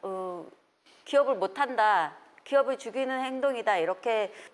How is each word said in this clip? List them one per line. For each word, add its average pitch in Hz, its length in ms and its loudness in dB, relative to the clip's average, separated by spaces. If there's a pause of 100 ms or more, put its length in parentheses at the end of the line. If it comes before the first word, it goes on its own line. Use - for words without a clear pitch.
어, 185 420 -8 (640)
기업을 277 300 4
못한다, 202 800 2 (260)
기업을 269 360 2
죽이는 262 440 -4
행동이다, 254 560 0
이렇게 196 540 0 (220)